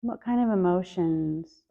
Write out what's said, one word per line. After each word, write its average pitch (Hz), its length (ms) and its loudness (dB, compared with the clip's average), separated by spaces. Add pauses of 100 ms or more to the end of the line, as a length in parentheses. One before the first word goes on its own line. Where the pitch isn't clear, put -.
What 233 200 -8
kind 240 200 0
of 240 80 2
emotions 170 1200 0